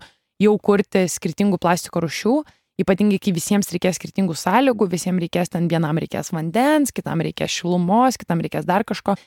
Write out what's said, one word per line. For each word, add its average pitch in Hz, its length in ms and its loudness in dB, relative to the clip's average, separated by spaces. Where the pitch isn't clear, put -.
jau 208 200 4
kurti 202 480 2
skirtingų 185 520 -2
plastiko 170 420 -2
rūšių, 226 420 0
ypatingai 196 440 2
kai 208 80 0
visiems 196 400 0
reikės 180 240 0
skirtingų - 400 -4
sąlygų, 220 560 2
visiems 180 320 -2
reikės 170 240 -2
ten, 170 240 -2
vienam 165 240 0
reikės - 400 -4
vandens, 247 560 2
kitam 160 320 -4
reikės 156 320 -6
šilumos, 180 640 0
kitam 165 240 -4
reikės 151 240 -6
dar 190 160 2
kažko. - 320 -4